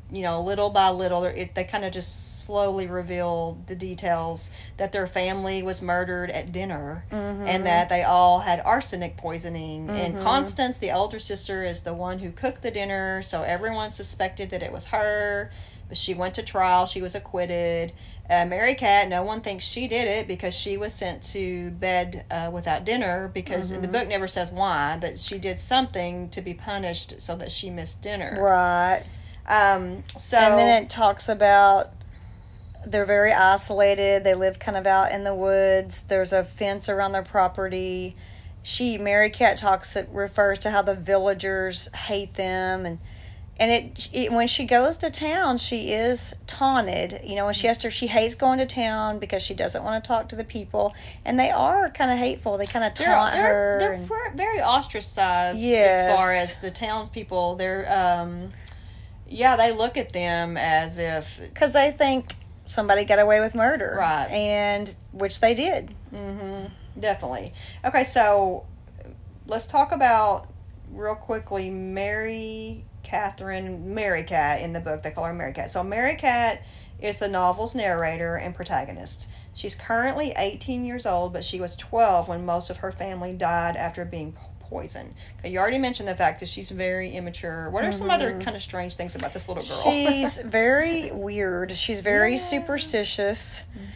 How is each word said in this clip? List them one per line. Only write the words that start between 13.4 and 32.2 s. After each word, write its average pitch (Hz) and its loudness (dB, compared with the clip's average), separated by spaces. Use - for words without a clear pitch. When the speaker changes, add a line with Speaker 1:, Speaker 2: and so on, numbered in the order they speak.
Speaker 1:
everyone 214 -4
suspected 190 -4
that 180 -8
it - -8
was - -10
her. 208 -2
But - -8
she - -2
went 180 -4
to 220 -6
trial. 185 4
She 185 -6
was 180 -6
acquitted. 175 -2
Uh, 175 4
Mary 208 2
Cat, 202 4
no 180 0
one 214 -4
thinks 196 -6
she 247 -4
did 233 0
it 208 -2
because 180 -4
she 196 -2
was 208 -4
sent 175 -6
to 180 -6
bed, 180 -2
uh, 170 -4
without 170 -2
dinner 190 -2
because 185 -4
and 185 -6
the 180 -2
Speaker 2:
Mm-hmm. 202 0
Speaker 1:
book 240 0
never 190 -2
says 180 -4
why, 170 0
but 170 -6
she 196 -6
did 185 -6
something 180 0
to 180 -10
be 180 -8
punished 190 -6
so 170 -6
that 175 -8
she 185 -8
missed 170 -10
dinner. 202 -6
Speaker 2:
Right. 180 4
Speaker 1:
Um, 196 2
so - 0
Speaker 2:
And 214 8
then 233 8
it - -4
talks 214 2
about 202 8